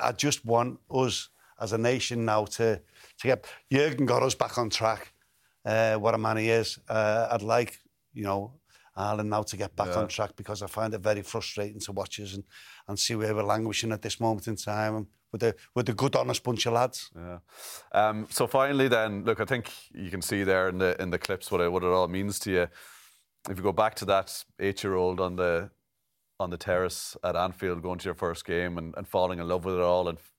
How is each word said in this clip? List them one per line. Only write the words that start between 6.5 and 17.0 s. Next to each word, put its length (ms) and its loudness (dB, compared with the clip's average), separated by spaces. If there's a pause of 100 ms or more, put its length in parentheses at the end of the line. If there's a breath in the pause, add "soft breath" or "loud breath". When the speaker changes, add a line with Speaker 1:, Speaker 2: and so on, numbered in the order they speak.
Speaker 1:
Uh, 420 2
I'd 100 0
like, 380 0 (340)
you 100 -8
know, 280 -2 (440 soft breath)
Ireland 340 -2
now 140 0
to 120 -10
get 220 -6
back 100 0
Speaker 2:
Yeah. 120 0
Speaker 1:
on 100 -2
track 260 -4
because 260 -10
I 60 -8
find 260 -4
it 60 -6
very 220 0
frustrating 600 -8
to 120 -10
watch 260 -6
us 140 -10
and, 100 -8 (460 loud breath)
and 100 -6
see 160 0
where 180 0
we're 100 0
languishing 500 0
at 80 -6
this 180 -6
moment 280 0
in 100 -4
time. 400 -2
And 100 -6 (240)
with 120 -4
a, 120 4 (200 loud breath)
with 120 0
a 60 2
good, 240 2
honest 260 0
bunch 220 -2
of 80 0
lads. 420 0